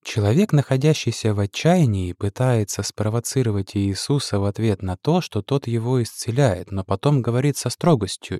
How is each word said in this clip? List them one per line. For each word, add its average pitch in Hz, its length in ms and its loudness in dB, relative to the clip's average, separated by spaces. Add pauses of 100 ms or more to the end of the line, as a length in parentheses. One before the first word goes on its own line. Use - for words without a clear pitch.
Человек, 117 480 2
находящийся 131 800 2
в 101 80 -2
отчаянии, 104 720 2
пытается 110 680 -2
спровоцировать 107 920 -2
Иисуса 101 640 0
в 98 60 0
ответ 104 360 0
на 92 140 -4
то, 165 240 0
что 107 220 -4
тот 139 260 -2
его 117 340 0
исцеляет, 113 680 -2
но 95 140 -4
потом 135 360 2
говорит 123 360 0
со - 120 -4
строгостью: 110 720 0